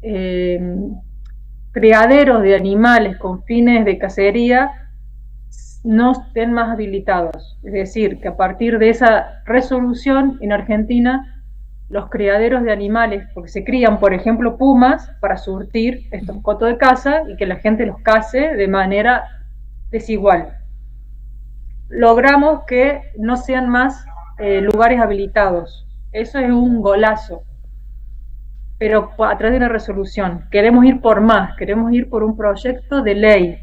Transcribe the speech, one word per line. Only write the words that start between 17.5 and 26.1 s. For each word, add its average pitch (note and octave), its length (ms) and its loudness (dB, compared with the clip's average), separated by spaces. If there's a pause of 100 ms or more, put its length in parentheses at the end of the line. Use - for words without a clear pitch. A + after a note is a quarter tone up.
gente A3 300 0
los G3+ 160 -8
case B3 540 0
de G3 120 0
manera G3 560 0 (680)
desigual. G3+ 680 0 (1300)
Logramos C#4 800 4
que C4+ 340 0 (160)
no A#3 200 -2
sean B3+ 320 -2
más, B3+ 360 0 (320)
eh, G3+ 240 0
lugares A3 380 4
habilitados. G3 880 -2 (240)